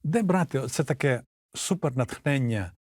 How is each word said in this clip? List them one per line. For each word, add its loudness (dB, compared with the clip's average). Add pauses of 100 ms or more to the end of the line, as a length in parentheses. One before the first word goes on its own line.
Де 2
брати 2
оце -2
таке 0 (320)
супернатхнення -2